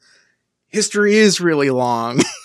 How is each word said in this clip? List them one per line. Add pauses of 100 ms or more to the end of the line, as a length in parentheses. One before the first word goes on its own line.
(680)
History
is
really
long. (260)